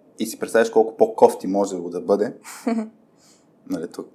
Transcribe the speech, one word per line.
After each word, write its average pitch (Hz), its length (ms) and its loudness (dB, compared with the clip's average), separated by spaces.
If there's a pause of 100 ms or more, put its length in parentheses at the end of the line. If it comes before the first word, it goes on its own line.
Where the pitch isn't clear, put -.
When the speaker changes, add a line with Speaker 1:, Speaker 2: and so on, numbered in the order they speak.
(180)
Speaker 1:
и 110 80 -4
си - 120 -12
представиш 113 320 0
колко 113 260 2
по-кофти - 500 4
може 95 300 -2
да 87 240 -8
бъде, 101 340 0 (320)
Speaker 2:
<laughs> 226 100 -2 (920)
Speaker 1:
нали, 85 220 -8
тук, - 220 -12